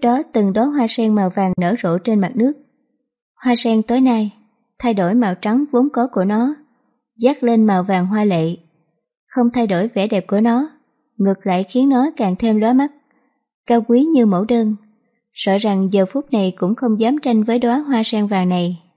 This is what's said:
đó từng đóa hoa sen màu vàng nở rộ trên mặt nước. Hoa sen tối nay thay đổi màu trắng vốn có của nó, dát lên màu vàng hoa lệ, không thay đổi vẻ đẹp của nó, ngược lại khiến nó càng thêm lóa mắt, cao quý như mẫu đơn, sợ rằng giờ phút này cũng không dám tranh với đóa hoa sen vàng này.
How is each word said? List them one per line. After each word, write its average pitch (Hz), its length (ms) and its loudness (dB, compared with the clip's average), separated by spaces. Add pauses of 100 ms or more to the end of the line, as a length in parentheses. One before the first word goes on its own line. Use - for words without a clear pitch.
đó 247 200 2 (120)
từng 202 200 0
đóa 214 120 0
hoa 285 240 0
sen 220 260 0
màu 190 140 0
vàng 190 280 -2
nở 180 260 -2
rộ 175 140 0
trên 220 220 -2
mặt 180 160 -2
nước. 262 180 0 (920)
Hoa 240 140 2
sen 226 260 0
tối 247 180 0
nay 226 320 0 (460)
thay 233 140 -2
đổi 220 220 0
màu 208 200 0
trắng 240 360 -2
vốn 254 220 2
có 240 180 -2
của 185 120 0
nó, 226 320 0 (640)
dát 262 260 0
lên 233 220 2
màu 190 180 2
vàng 185 220 0
hoa 214 180 -2
lệ, 170 340 0 (680)
không 240 260 0
thay 233 140 0
đổi 190 200 0
vẻ 196 200 -2
đẹp 185 200 -4
của 202 140 0
nó, 240 280 0 (480)
ngược 196 300 -2
lại 185 160 0
khiến 254 260 0
nó 269 280 2
càng 190 220 -2
thêm 220 180 0
lóa 220 160 2
mắt, 277 180 2 (760)
cao 233 200 4
quý 240 160 4
như 302 220 4
mẫu 190 200 0
đơn, 220 300 0 (580)
sợ 196 240 -2
rằng 196 340 0
giờ 196 140 2
phút 277 260 -6
này 190 260 0
cũng 190 180 -2
không 220 240 -2
dám 247 200 0
tranh 226 240 0
với 233 160 0
đóa 240 180 0
hoa 277 280 -2
sen 208 220 -2
vàng 185 220 0
này. 175 340 -4 (140)